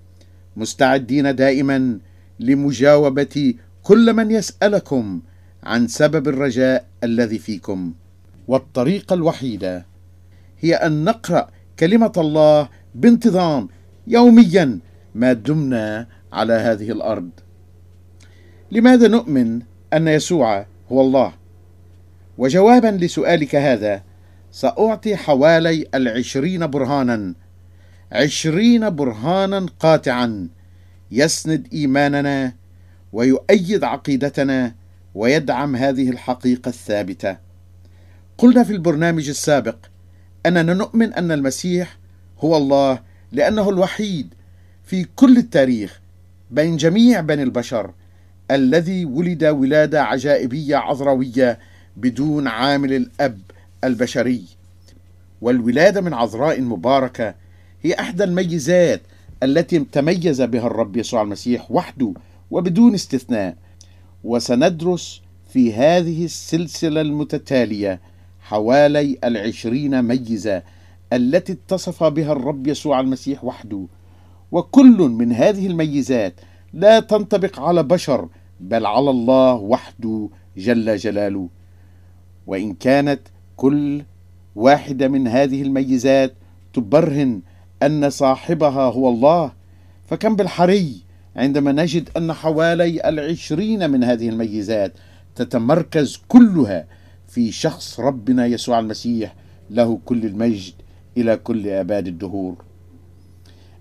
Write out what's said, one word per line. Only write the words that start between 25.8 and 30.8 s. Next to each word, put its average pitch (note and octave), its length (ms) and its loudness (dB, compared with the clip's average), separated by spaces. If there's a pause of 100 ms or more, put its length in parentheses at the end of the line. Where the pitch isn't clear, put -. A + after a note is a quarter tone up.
العشرين C3+ 720 -2
برهانا، A#2+ 680 -2 (800)
عشرين G3+ 760 2
برهانا F3 760 -4 (140)
قاطعا B2 680 2 (600)